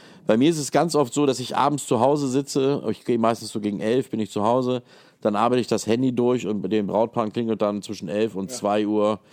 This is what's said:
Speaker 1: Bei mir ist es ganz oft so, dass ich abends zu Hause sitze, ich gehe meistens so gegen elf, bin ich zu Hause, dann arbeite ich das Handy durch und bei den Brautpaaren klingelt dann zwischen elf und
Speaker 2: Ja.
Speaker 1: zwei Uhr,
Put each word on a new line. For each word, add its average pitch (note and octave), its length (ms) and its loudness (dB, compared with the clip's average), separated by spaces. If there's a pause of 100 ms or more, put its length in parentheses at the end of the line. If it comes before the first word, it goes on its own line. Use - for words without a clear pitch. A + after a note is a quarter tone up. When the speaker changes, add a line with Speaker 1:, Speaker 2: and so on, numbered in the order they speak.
(280)
Speaker 1:
Bei A2 100 4
mir C#3 140 4
ist D#3+ 80 -2
es C#3 120 -6
ganz D#3 220 2
oft C#3+ 220 2
so, D3 100 2
dass B2+ 140 2
ich B2 180 -6
abends C#3 300 0
zu B2 120 2
Hause C#3+ 280 2
sitze, C3+ 640 0
ich - 140 -8
gehe A#2+ 120 0
meistens A2+ 320 0
so A2+ 100 -8
gegen G2+ 200 -4
elf, B2 320 0
bin A2+ 80 -4
ich G#2 100 -4
zu G#2 140 -4
Hause, B2 400 0 (380)
dann G#2 140 0
arbeite A#2+ 260 2
ich A2 60 -4
das G#2+ 200 -2
Handy B2 260 2
durch A#2+ 320 0
und G2+ 160 -4
bei F#2+ 60 -4
den G#2 180 0
Brautpaaren G#2+ 480 0
klingelt A2+ 300 -2
dann G#2 180 0
zwischen G2 260 -12
elf G#2 280 -2
und F#2 160 -6
Speaker 2:
Ja. B2 60 -10
Speaker 1:
zwei G#2 280 0
Uhr, G#2 340 0 (140)